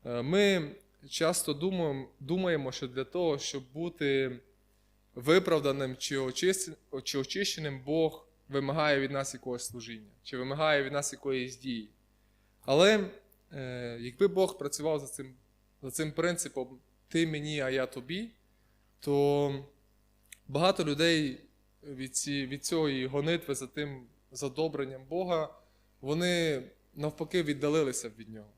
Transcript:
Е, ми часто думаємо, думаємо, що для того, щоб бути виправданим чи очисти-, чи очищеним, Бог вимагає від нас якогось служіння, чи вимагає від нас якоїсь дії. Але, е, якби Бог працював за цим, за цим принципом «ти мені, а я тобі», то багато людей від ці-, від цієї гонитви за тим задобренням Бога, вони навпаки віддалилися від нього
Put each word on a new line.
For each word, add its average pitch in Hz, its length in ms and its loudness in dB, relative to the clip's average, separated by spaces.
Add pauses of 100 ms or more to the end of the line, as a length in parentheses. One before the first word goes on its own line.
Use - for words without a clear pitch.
Е, 120 180 -4
ми 180 480 4 (380)
часто 160 460 0
думаємо, 151 540 -2 (120)
думаємо, 151 520 0
що 131 160 -6
для 131 160 -4
того, 165 340 0
щоб 139 240 -6 (100)
бути 139 680 0 (760)
виправданим 139 800 4
чи - 220 -4
очисти-, 156 580 0 (260)
чи - 160 -2
очищеним, 151 600 -4
Бог 156 460 0 (220)
вимагає 139 520 2
від 135 100 0
нас 135 240 -4
якогось 123 320 -6
служіння, 113 440 -12 (120)
чи - 140 -8
вимагає 143 460 2
від 135 100 -2
нас 143 200 -2
якоїсь 127 440 -4
дії. 120 320 -6 (760)
Але, 185 460 6 (420)
е, 123 480 -8
якби 123 280 2
Бог 185 300 2
працював 151 400 -2
за 139 80 -8
цим, 131 280 -14 (480)
за 135 80 -8
цим 156 220 -4
принципом 139 680 -2 (300)
«ти 165 180 2
мені, 151 340 -4
а 131 100 0
я 131 160 0
тобі», 165 440 -8 (720)
то 143 640 2 (840)
багато 175 360 4
людей 151 560 4 (440)
від 131 320 -8
ці-, 143 300 -2
від 139 180 -8
цієї 143 420 2
гонитви 143 480 0
за 127 120 -8
тим 139 400 -8 (260)
задобренням 135 760 -4
Бога, 170 460 -2 (460)
вони 160 600 2 (320)
навпаки 156 480 -2
віддалилися 147 760 0
від 110 100 -16
нього 107 300 -14